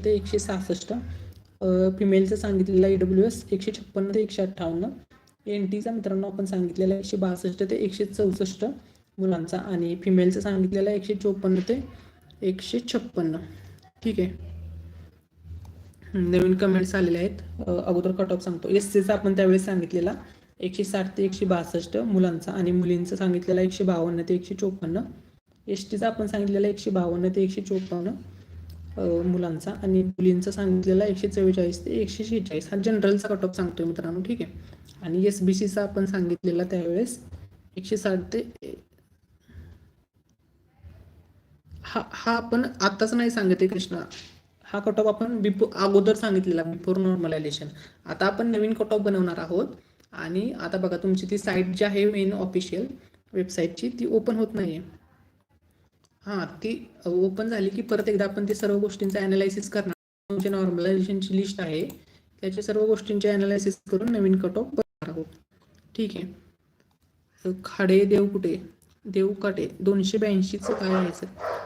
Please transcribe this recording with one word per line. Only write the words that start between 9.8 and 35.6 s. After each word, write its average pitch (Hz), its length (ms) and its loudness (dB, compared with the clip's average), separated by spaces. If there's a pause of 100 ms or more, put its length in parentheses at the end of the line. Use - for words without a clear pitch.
फिमेलचं 185 380 4
सांगितलेलं 196 500 2
एकशे 208 240 -2
चोपन्न 190 440 2
ते 240 300 -2 (540)
एकशे 190 360 -4 (140)
छप्पन्न. 165 440 -2 (680)
ठीक 214 160 0
आहे, 185 80 2 (1900)
हम्म, 180 200 2
नवीन 185 200 6
कमेंट्स 185 400 2
आलेले 175 240 2
आहेत. 185 500 -6
अ, - 20 -2 (160)
अगोदर 180 260 0
कट 185 200 0
ऑफ 185 120 -2
सांगतो. 170 240 -6
एससीचा 202 440 4
आपण 202 240 2
त्यावेळेस 190 280 6
सांगितलेला 180 500 0 (460)
एकशे 190 240 -2
साठ 190 340 -4
ते 196 60 2
एकशे 190 220 -2
बासष्ट 170 500 -2
मुलांचा 185 560 2
आणि 180 200 0
मुलींचं 175 440 0
सांगितलेला 185 440 2
एकशे 185 240 0
बावन्न 170 440 0
ते 185 60 2
एकशे 180 200 -4
चोपन्न. 185 460 -4 (680)
एसटीचा 202 380 -4
आपण 220 200 -2
सांगितलेला 202 420 0
एकशे 202 220 -4
बावन्न 175 460 0
ते 196 60 2
एकशे 190 180 0
चोपन्न, 190 500 -4 (880)
अ, 175 240 0
मुलांचा 180 480 -2
आणि 190 320 2
मुलींचं 185 480 2
सांगितलेला 190 540 2
एकशे 196 240 0
चव्वेचाळीस 185 560 2
ते - 60 -4
एकशे 214 340 -2
शेहेचाळीस. 190 480 -4
हा 196 40 -2
जनरलचा 202 520 2
कट 190 160 -2
ऑफ 185 120 -4
सांगतोय 170 300 -2
मित्रांनो, 170 340 -4
ठीक 233 220 -4
आहे. - 100 -10 (500)
आणि 185 240 2
एसबीसीचा 196 560 2